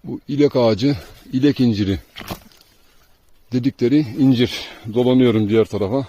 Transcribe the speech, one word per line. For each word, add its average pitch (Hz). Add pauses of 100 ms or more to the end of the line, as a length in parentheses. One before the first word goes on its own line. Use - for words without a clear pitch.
bu -
ilek 139
ağacı, 120 (360)
ilek 131
inciri 101 (1500)
dedikleri 123
incir. 127 (260)
Dolanıyorum 123
diğer 110
tarafa. 107